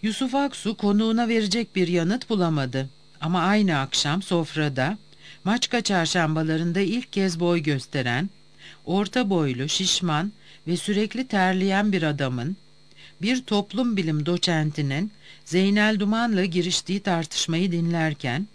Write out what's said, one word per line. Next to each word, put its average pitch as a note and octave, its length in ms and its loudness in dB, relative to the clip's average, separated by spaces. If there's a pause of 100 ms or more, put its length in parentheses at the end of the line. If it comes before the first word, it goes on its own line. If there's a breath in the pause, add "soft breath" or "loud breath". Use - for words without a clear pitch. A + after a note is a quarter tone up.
Yusuf B3 320 -2
Aksu C4+ 420 -2
konuğuna A3 520 2
verecek A3 480 0
bir F3+ 120 2
yanıt F3 420 0
bulamadı. C#3+ 580 0 (320)
Ama E3+ 200 0
aynı F#3+ 380 2
akşam D3 440 -2
sofrada, D3+ 760 0 (460 loud breath)
Maçka A#3 360 0
çarşambalarında D#3+ 1000 0
ilk G#3+ 320 -2
kez F#3 280 0
boy F3 200 2
gösteren, C#3 680 -2 (540 loud breath)
orta G3+ 460 0
boylu, C#3+ 380 0
şişman F3+ 640 -2 (340 loud breath)
ve E3+ 100 -2
sürekli G#3+ 500 -2
terleyen F#3+ 680 2
bir F3 100 0
adamın C#3+ 540 -2 (680 loud breath)
bir B3+ 200 0
toplum G#3+ 540 0
bilim D#3 300 0
doçentinin D#3 840 0 (320 loud breath)
Zeynel G3+ 560 2
Duman'la G#3+ 440 2
giriştiği F3 560 -2
tartışmayı E3+ 720 -2
dinlerken E3 840 -2